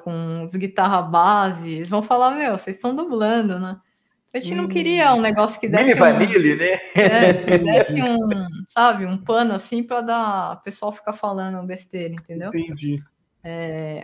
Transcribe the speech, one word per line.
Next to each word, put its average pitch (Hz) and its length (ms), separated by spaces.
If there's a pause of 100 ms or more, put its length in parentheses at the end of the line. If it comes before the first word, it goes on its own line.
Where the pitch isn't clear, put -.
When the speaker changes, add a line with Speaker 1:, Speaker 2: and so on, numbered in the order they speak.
Speaker 1:
com 165 440
as 175 80
guitarra 190 480
base. 170 760
Eles 165 120
vão 208 140
falar, 247 300
"Meu, 269 260
vocês 190 180
estão 247 180
dublando, 226 640
né?" 185 200 (560)
A 254 60
gente 180 140
não - 100
Speaker 2:
Hum. - 40
Speaker 1:
queria 330 460
um 233 60
negócio 214 400
que 233 80
Speaker 3:
Mini 208 160
Speaker 1:
desse 254 100
um 180 40
Speaker 3:
Vanille, 170 580
né? 180 220 (160)
Speaker 1:
É, 196 400
que 180 200
Speaker 2:
Entendi. 170 100
Speaker 1:
desse 160 380
um, 240 140 (500)
sabe, 226 380
um 185 140
pano 226 340
assim 226 300
pra 240 180
dar, 214 540
o 185 80
pessoal 202 280
ficar 214 220
falando 190 540
besteira, 180 480
entendeu? 165 340
Speaker 2:
Entendi. 147 540 (420)
Speaker 1:
É, 160 600